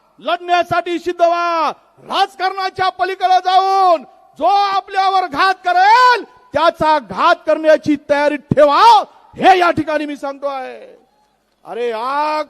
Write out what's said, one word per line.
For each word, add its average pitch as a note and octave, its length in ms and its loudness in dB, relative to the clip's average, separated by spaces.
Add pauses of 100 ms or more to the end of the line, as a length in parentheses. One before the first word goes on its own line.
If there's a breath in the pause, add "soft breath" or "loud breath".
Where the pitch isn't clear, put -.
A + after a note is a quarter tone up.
(200)
लढण्यासाठी F4 800 -4
सिद्ध F4 220 -6
व्हा. E4+ 500 -2 (260)
राजकारणाच्या F#4+ 920 -4
पलीकडे F#4 500 -2
जाऊन F#4 640 0 (360)
जो C#4+ 60 -2
आपल्यावर G4 840 -2
घात E4+ 260 0 (120)
करेल G#4 580 4 (300)
त्याचा D#4 460 0
घात B3 360 0 (120)
करण्याची D#4 480 0
तयारी C#4+ 420 -2
ठेवा, D#4+ 680 4 (320)
हे F4+ 240 4
या F4 120 2
ठिकाणी D4+ 340 -4
मी D4 100 -10
सांगतो C#4 320 -10
आहे. B3+ 500 -12 (680)
अरे, A3+ 260 -8
आग D4 580 -4